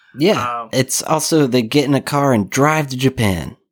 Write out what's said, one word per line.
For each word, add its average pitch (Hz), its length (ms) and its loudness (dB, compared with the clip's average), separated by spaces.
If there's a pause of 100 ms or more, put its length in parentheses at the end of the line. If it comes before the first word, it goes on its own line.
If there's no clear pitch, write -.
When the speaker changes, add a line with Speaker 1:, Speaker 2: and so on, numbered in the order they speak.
(180)
Speaker 1:
Yeah, 123 460 0
Speaker 2:
Um, 113 100 -16
Speaker 1:
it's - 300 -2
also 156 420 2
they 123 160 2
get 127 240 0
in 143 80 0
a 135 80 2
car 143 320 0
and 104 160 0
drive 151 400 0
to 127 80 -6
Japan. 117 580 -2 (160)